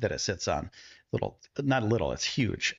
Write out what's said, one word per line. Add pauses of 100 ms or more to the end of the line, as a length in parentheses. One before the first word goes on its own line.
that
it
sits
on. (440)
Little, (240)
not
little,
it's
huge.